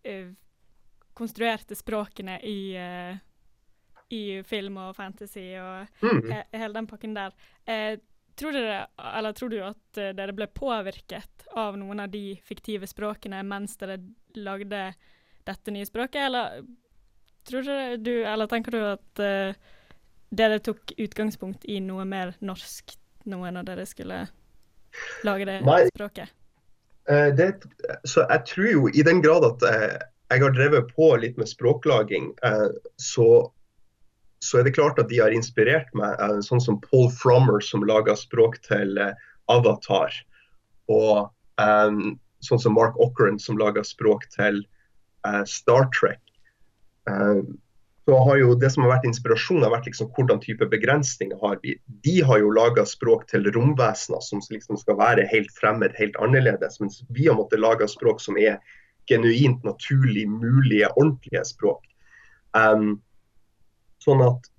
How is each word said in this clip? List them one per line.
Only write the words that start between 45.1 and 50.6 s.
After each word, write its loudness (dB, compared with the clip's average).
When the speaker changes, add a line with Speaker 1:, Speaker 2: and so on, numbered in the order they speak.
Speaker 2:
eh, -2
Star 2
Trek. 0
Eh, 0
så 6
har 6
jo 6
det 2
som 0
har 4
vært -4
inspirasjon 0
har 4
vært -2
liksom -8
hvordan 2
type -2